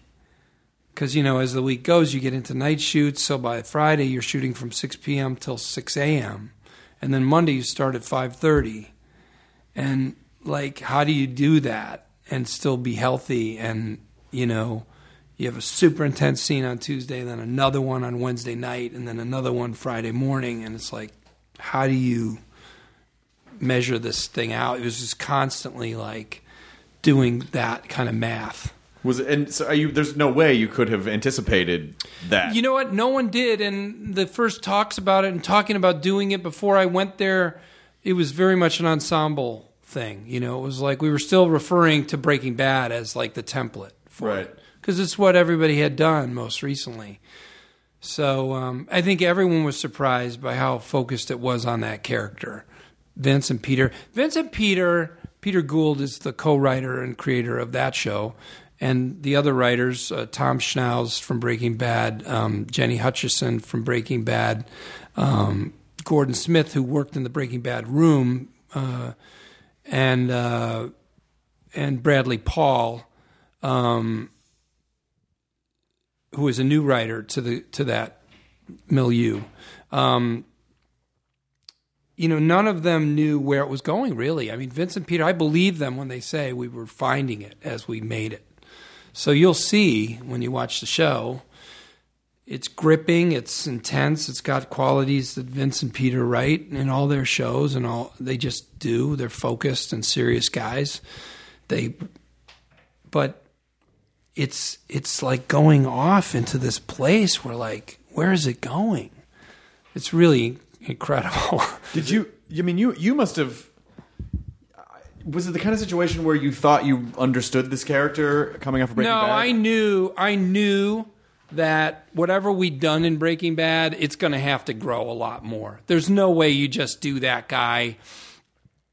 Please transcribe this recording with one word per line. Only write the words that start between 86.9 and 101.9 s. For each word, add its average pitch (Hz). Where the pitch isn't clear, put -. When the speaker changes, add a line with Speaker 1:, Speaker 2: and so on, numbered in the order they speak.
Speaker 1:
it 101
as 117
we 113
made 110
it. -
So -
you'll 160
see 117
when 123
you 120
watch 123
the -
show, 131
it's 131
gripping, 165
it's -
intense, 143
it's 127
got 135
qualities 135
that 131
Vince 135
and 120
Peter 127
write 127
in 135
all 139
their 139
shows, 131
and 123
all 117
they 131
just -
do. 123
They're 127
focused 123
and 110
serious 120
guys. 127
They, -